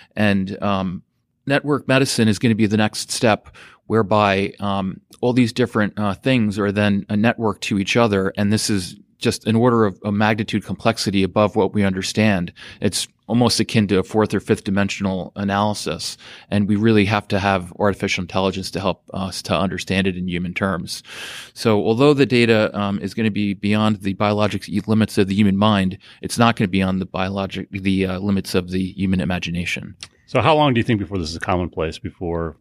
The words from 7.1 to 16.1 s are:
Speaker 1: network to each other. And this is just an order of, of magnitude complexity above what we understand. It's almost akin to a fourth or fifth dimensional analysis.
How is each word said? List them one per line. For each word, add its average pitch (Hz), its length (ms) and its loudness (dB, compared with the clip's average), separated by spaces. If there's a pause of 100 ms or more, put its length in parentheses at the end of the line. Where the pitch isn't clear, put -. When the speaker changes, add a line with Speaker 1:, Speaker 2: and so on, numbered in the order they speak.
Speaker 1:
network 110 420 0
to 104 200 -2
each 98 180 0
other. 101 400 2
And 101 160 0
this 107 160 0
is 92 260 -4 (220)
just - 300 -2
an 113 80 2
order 117 280 4
of, 98 200 0
of 104 100 0
magnitude 107 500 0
complexity 98 600 0
above 101 320 2
what 98 180 2
we 104 100 2
understand. 95 680 0 (260)
It's - 280 -2 (180)
almost 117 340 2
akin 107 280 0
to 98 100 2
a 95 60 2
fourth 107 300 0
or 101 60 -2
fifth - 240 -2
dimensional 98 720 -2
analysis. 101 840 -2 (340)